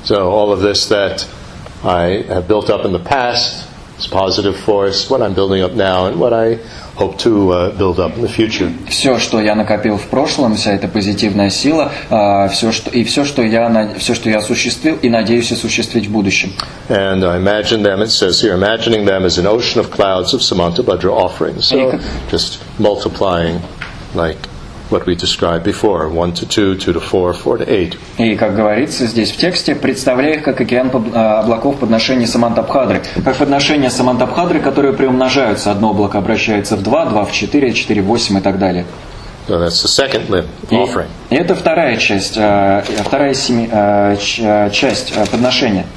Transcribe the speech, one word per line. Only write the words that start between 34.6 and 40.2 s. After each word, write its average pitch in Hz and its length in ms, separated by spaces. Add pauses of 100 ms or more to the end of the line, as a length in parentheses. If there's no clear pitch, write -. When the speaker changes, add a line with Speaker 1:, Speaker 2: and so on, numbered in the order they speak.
Speaker 2:
приумножаются. 127 800
Одно 104 200
облако 101 280
обращается 107 560
в 98 80
два, 143 220
два 104 200
в - 60
четыре, 123 420
четыре 110 300
в - 20
восемь 107 320
и 92 40
так 95 180
далее. 90 260 (600)
Speaker 1:
So 95 100
that's 85 240
the - 60
second 120 420